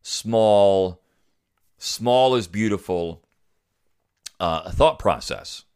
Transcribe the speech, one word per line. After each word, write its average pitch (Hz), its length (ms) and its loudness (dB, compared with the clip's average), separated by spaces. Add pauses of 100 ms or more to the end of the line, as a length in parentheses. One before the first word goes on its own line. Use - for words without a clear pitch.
small, 101 1000 2 (760)
small 127 580 0
is 107 100 -2
beautiful, 92 800 -4 (1120)
uh, 82 320 -4
thought 147 280 2
process. - 640 -6 (120)